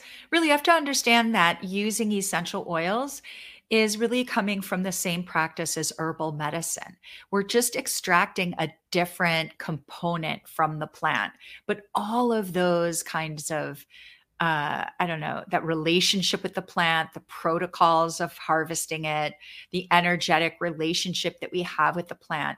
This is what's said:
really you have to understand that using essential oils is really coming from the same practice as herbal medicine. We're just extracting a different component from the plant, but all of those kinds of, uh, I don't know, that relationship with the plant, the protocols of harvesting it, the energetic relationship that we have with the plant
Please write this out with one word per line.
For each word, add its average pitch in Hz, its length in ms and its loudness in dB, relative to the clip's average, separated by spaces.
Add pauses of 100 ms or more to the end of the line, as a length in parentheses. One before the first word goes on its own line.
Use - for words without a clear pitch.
(320)
really 330 160 4
you 294 40 4
have 294 120 4
to 349 80 6
understand 240 640 4
that 175 280 4
using 208 480 -2
essential 185 580 -2
oils 190 520 -2 (480)
is 220 280 4
really 233 260 2
coming 202 380 0
from 185 220 -2
the 190 80 -2
same 180 320 -2
practice 160 540 -2
as 156 220 -4
herbal 160 320 -2
medicine. 151 640 -6 (340)
We're 196 120 2
just 240 320 2
extracting 180 800 0
a 160 120 -2 (220)
different 170 680 0
component 165 880 -6
from 156 320 0
the 151 80 -4
plant, 135 460 0 (340)
but 208 160 -4 (100)
all 233 400 0
of 196 200 -2
those 170 500 2
kinds 156 480 -6
of, 143 340 -6 (560)
uh, 156 440 0 (160)
I 180 40 2
don't 165 140 -4
know, 151 300 -6
that 175 160 0
relationship 170 800 2
with 185 100 -6
the 185 80 -4
plant, 165 520 0
the 160 80 -14
protocols 165 1000 2
of 170 160 -4
harvesting 160 640 -2
it, 151 300 -2 (380)
the 180 200 -4
energetic 170 720 4
relationship 170 800 -4
that - 100 -10
we 180 120 -2
have 165 340 0
with 175 100 -6
the - 80 -12
plant 143 420 -4